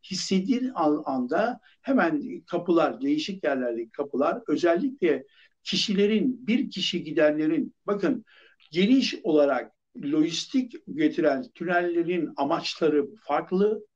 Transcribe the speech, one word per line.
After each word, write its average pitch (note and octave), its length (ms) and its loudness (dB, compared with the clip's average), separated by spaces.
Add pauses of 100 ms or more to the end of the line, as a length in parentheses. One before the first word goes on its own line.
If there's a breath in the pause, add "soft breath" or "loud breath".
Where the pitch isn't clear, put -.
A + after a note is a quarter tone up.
(100)
Hissettiğin G3 640 0
an-, D3+ 300 2
anda D3 560 -2 (220 soft breath)
hemen E3+ 640 0
kapılar, D#3+ 540 0
değişik D3+ 440 -2
yerlerdeki A#2+ 460 -2
kapılar, C#3+ 580 -2
özellikle E3+ 760 0 (380 soft breath)
kişilerin, G3+ 840 0
bir - 240 0
kişi - 340 -4
gidenlerin, D#3 680 2 (120)
bakın F#3+ 380 -2 (480 soft breath)
geniş G#3+ 500 4
olarak C#3 500 2 (300)
lojistik E3 680 0 (220)
getiren D3+ 500 0 (100)
tünellerin F3 840 -2
amaçları D3 680 0 (140)
farklı. F#3+ 760 -2